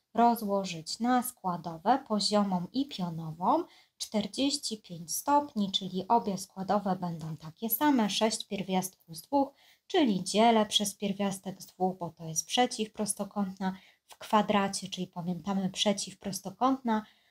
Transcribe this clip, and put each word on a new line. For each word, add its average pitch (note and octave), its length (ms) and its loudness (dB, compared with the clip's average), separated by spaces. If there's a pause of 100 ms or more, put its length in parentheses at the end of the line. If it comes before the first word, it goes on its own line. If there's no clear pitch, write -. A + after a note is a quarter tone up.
(140)
rozłożyć G3 840 0
na B3 240 2
składowe, F3 840 -2
poziomą G3 680 2
i C#4 140 0
pionową. F3 760 -2 (340)
Czterdzieści A3 800 -2
pięć E3+ 380 -10
stopni, C#4+ 560 0
czyli F#3 360 -2
obie G3+ 300 2
składowe F#3+ 580 -2
będą E3 420 -6
takie D#3+ 320 -8
same, B3+ 400 4
sześć G#3+ 380 0
pierwiastków F#3 680 -2
z - 40 -14
dwóch, C#4 320 0 (340)
czyli A3 360 4
dzielę A3 420 4
przez G#3 300 -2
pierwiastek G3 680 -4
z - 40 -16
dwóch, F#3 320 -2
bo E3+ 120 -8
to D#3+ 160 -16
jest D#3+ 200 -4
przeciwprostokątna G#3 1300 -2 (300)
w - 100 -20
kwadracie, G3+ 680 0
czyli F#3 200 -6
pamiętamy, F3+ 640 -4
przeciwprostokątna G#3+ 1400 -2 (260)